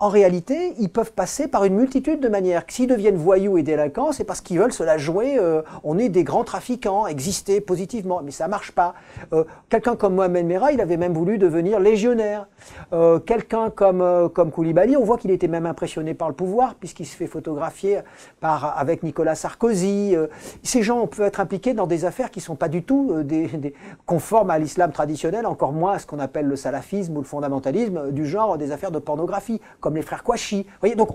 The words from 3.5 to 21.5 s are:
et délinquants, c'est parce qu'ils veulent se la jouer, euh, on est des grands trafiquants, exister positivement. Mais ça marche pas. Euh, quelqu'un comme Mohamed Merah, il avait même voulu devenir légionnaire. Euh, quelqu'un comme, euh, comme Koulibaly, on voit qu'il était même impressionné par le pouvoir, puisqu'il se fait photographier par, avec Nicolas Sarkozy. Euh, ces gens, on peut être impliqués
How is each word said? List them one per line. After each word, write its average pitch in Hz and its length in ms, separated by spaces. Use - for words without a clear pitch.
et 151 40
délinquants, 151 500
c'est 214 120
parce 180 160
qu'ils 175 180
veulent 220 140
se - 100
la 160 140
jouer, 196 420
euh, 165 220
on 156 140
est 240 100
des 175 160
grands 202 180
trafiquants, 208 640
exister 180 540
positivement. 185 640
Mais 143 60
ça 160 180
marche 202 240
pas. 175 220
Euh, 160 100
quelqu'un 226 280
comme 196 180
Mohamed 180 320
Merah, 226 260
il 240 80
avait 170 160
même 175 160
voulu 175 240
devenir 185 440
légionnaire. 208 680
Euh, 165 240
quelqu'un 220 500
comme, 196 320
euh, 175 300
comme 165 200
Koulibaly, 175 460
on 247 80
voit 226 140
qu'il 190 120
était 180 180
même 165 180
impressionné 160 480
par 160 140
le 147 60
pouvoir, 214 420
puisqu'il - 280
se - 100
fait 170 120
photographier 165 720
par, 151 380
avec 147 240
Nicolas 160 320
Sarkozy. 202 840
Euh, 156 120
ces 240 200
gens, 240 160
on 214 100
peut 208 160
être 202 160
impliqués 196 340